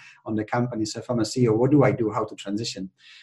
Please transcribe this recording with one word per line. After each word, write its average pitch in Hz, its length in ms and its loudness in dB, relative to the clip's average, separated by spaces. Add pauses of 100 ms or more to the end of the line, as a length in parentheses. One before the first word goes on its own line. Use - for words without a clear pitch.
(260)
on 110 100 -4
the 107 80 -2
company. 120 400 -2
So 117 160 -8
if - 100 -14
I'm 117 120 0
a 107 40 2
C 127 180 0
E 117 40 4
O, 107 60 4
what 127 180 2
do 143 120 6
I 104 100 4
do? 107 180 -2
How 110 140 -2
to - 100 -14
transition? 101 560 -6 (320)